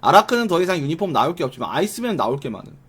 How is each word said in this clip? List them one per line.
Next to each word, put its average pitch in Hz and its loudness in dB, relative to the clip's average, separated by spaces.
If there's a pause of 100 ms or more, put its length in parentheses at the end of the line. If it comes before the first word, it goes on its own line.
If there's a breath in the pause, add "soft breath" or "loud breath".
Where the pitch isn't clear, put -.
아라크는 214 4
더 175 2
이상 180 0
유니폼 165 -4
나올 131 0
게 160 -4
없지만 92 -6
아이스맨 208 -2
나올 123 -2
게 139 -8
많은. 98 -14 (160)